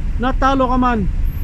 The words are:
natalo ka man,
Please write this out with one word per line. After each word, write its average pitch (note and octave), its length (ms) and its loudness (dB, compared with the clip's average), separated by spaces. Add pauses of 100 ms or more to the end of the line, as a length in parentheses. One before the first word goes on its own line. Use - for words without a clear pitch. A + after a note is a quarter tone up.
(200)
natalo C4 480 2
ka B3+ 80 0
man, B3 320 0 (360)